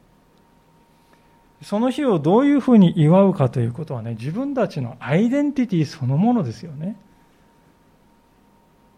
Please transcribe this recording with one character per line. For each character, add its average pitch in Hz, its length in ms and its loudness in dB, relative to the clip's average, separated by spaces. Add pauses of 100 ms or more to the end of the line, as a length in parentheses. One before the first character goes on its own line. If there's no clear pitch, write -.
(1600)
そ 202 160 -6
の 247 120 0
日 294 140 -6
を 214 140 2
ど 165 200 2
う 285 80 2
い 285 60 2
う 285 80 2
ふ 254 100 -2
う 233 80 8
に 175 180 6
祝 170 260 6
う 190 120 4
か 139 140 0
と 127 120 -4
い 117 60 0
う 120 60 -6
こ 156 120 -12
と 151 100 -10
は 113 80 -10
ね、 117 100 -10
自 117 200 -10
分 269 200 -6
た 247 160 -2
ち - 120 -8
の 117 180 -8
ア 123 160 -4
イ 220 160 2
デ 285 120 0
ン 294 100 -2
テ 269 100 -2
ィ 226 60 -2
テ 185 80 -2
ィ 156 100 2
そ - 200 -8
の 135 100 0
も 220 180 2
の 220 80 0
で 117 100 -6
す - 120 -16
よ 165 80 -16
ね。 165 240 -10 (2000)